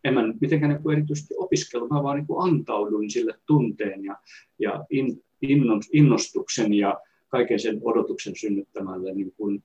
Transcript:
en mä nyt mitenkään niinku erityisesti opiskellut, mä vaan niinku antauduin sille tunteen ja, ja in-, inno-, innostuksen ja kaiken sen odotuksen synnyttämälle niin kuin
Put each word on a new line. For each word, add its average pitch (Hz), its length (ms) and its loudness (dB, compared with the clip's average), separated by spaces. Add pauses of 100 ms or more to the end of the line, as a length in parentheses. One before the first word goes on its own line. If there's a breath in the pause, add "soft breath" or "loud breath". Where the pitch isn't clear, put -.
en 135 100 2
mä 117 140 2
nyt - 140 -4
mitenkään 147 300 2
niinku 147 180 -2
erityisesti 151 480 -2
opiskellut, 147 520 -2
mä 147 140 0
vaan 139 140 -2
niinku 156 220 -4
antauduin 107 720 0
sille 113 220 -2 (120)
tunteen 104 580 0
ja, 98 140 -10 (420 loud breath)
ja 127 300 -4
in-, 131 340 -2 (180)
inno-, 127 520 4
innostuksen 120 800 4
ja 98 260 2 (280 soft breath)
kaiken 120 320 0
sen 107 240 -4
odotuksen 107 520 -2
synnyttämälle 95 760 -6
niin 95 180 -6
kuin 101 340 -6